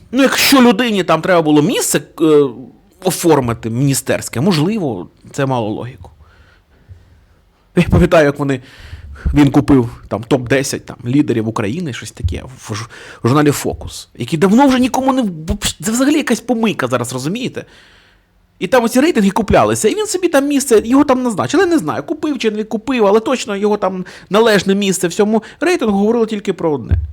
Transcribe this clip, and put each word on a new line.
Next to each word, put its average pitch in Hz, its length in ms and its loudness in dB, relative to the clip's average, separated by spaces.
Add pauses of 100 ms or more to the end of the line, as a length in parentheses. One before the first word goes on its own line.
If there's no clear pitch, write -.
(120)
Ну, 262 100 2
якщо 262 400 4
людині 220 420 2
там 160 160 0
треба 175 220 2
було 151 200 4
місце, 208 380 -2 (200)
е, 151 240 4 (600)
оформити 135 680 0
міністерське, 123 720 -2
можливо, 156 680 -2 (240)
це 139 140 -2
мало 120 220 -2
логіку. 110 420 -10 (1700)
Я 175 140 6
пам'ятаю, 165 360 4
як 139 120 -2
вони... 139 220 -4 (760)
він 143 160 6
купив 127 580 2
там 107 160 -6
топ-десять 127 640 -2
там - 100 -16 (100)
лідерів 123 420 0
України, 117 440 -6
щось - 180 -14
таке, - 340 -8 (140)
в - 160 -12
ж-, 113 140 -10 (340)
в 117 60 0
журналі 147 220 2
«Фокус», - 580 -8 (100)
який 151 200 -4
давно 208 280 4
вже 254 120 4
нікому 262 340 0
не 262 100 0
в-, 185 520 -6 (100)
це 220 80 -4
взагалі 269 240 2
якась 254 240 -2
помийка 226 460 -2
зараз, 120 260 -4
розумієте? 160 520 -6 (960)
І 185 60 -2
там 233 180 2
оці 233 160 0
рейтинги 233 300 2
куплялися, 170 580 2
і 311 60 0
він 415 120 -4
собі 370 220 -2
там 285 200 0
місце, 247 360 2
його 269 200 2
там 254 180 0
назначили, 247 440 0
не 339 120 2
знаю, 139 240 -4
купив 311 360 -6
чи 226 120 -2
не 208 140 -4
купив, 226 420 -2
але 214 140 4
точно 240 360 -4
його 208 200 0
там 190 280 -4 (260)
належне 202 440 4
місце 190 340 0
в 170 60 -6
цьому 214 280 2 (180)
рейтингу 294 380 0
говорило 220 280 2
тільки 208 260 -6
про 170 200 -2
одне. 120 280 -2 (120)